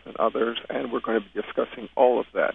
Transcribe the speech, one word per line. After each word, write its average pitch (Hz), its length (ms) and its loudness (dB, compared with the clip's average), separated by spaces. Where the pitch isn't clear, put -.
than 117 140 -12
others, 117 400 0
and 131 220 -4
we're 131 80 -2
gonna 113 200 0
be 104 220 -4
discussing - 540 -6
all 123 240 6
of - 160 -2
that, - 200 2